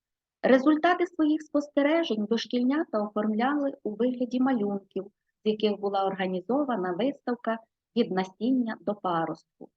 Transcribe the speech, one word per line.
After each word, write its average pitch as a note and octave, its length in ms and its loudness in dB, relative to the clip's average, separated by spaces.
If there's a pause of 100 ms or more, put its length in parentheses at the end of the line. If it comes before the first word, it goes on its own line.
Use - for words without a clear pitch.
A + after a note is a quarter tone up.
(420)
Результати D4+ 680 4
своїх D#4 340 0
спостережень C#4+ 840 0
дошкільнята B3 760 -2
оформляли A#3 720 -2 (100)
у G#3+ 80 -6
вигляді B3 480 -2
малюнків, G3+ 680 -2 (400)
з G#3+ 40 2
яких G#3+ 300 0
була G3 260 0
організована F#3+ 880 -2
виставка A3+ 680 -4 (380)
«Від A3+ 160 2
насіння A3 680 0
до G3+ 140 -4
паростку». E3 800 -6